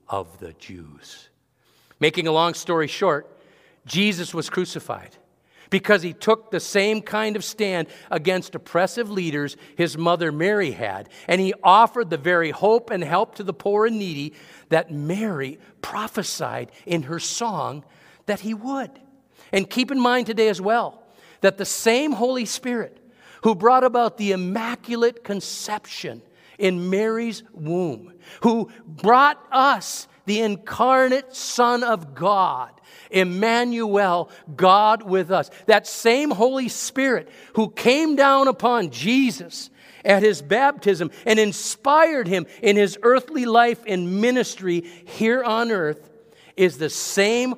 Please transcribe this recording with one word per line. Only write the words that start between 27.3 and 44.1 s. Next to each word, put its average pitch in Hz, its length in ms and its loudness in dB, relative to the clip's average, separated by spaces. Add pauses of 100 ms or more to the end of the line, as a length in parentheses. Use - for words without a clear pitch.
womb, 160 580 -6 (300)
who 226 280 2 (140)
brought 254 680 4
us 262 580 0 (180)
the 208 140 0
incarnate 254 920 0
Son 240 480 0
of 175 320 -4
God, 165 560 0 (400)
Emmanuel, 202 1200 0 (240)
God 208 500 6
with 185 260 -2
us. 175 180 0 (160)
That 214 220 6
same 277 440 0
Holy 247 380 0
Spirit 262 600 -4 (240)
who 220 160 0
came 294 440 2
down 269 340 4
upon 233 420 0
Jesus 190 800 -2 (340)
at 196 180 6
his 190 200 2
baptism 190 680 0 (140)
and 220 140 4
inspired 277 880 2
him 180 160 -2 (160)
in 202 160 4
his 202 260 2
earthly 254 440 2
life 233 400 4
and 185 340 -2